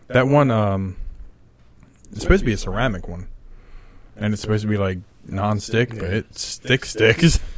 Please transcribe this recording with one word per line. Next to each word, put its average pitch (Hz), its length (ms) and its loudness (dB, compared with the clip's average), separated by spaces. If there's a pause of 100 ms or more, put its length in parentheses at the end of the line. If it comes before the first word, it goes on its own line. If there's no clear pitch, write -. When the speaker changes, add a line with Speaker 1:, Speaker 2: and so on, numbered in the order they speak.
Speaker 1:
that 127 220 2
one, 143 240 4
um, 98 440 0 (1160)
it's 104 100 -10
supposed 196 180 4
to 190 60 -2
be 113 60 2
a 98 60 -2
ceramic 98 500 -4
one. 87 180 -10 (920)
And 107 160 -2
it's 104 100 -4
supposed 107 200 -2
to 107 60 -4
be, 107 100 2
like, 95 200 -2 (300)
non-stick, 104 640 -2
but 107 120 -10
Speaker 2:
Yeah. 90 160 -2
Speaker 1:
it - 200 -10
stick - 480 -2
sticks. - 580 4
<laughs> - 140 -8